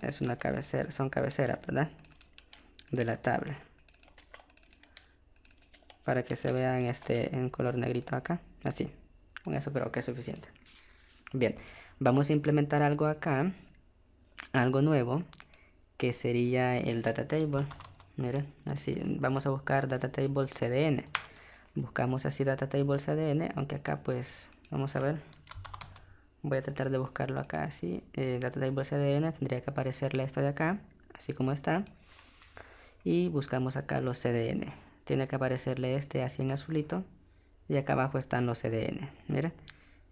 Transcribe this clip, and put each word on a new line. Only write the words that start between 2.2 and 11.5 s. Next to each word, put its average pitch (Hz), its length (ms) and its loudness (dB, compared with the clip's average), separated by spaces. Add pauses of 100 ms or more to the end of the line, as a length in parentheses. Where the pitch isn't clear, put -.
De 127 140 0
la 113 120 0
tabla. - 400 0 (2500)
Para 127 180 2
que 127 140 -4
se 131 160 2
vean, 127 320 4
este, 120 500 2
en 127 160 2
color 127 260 2
negrito 123 380 0
acá. 170 260 -2 (220)
Así. - 300 -2 (500)
Con 156 120 -4
eso 143 180 -2
creo 127 180 0
que - 80 -2
es 120 80 -2
suficiente. - 400 -8 (840)
Bien. 123 240 2 (420)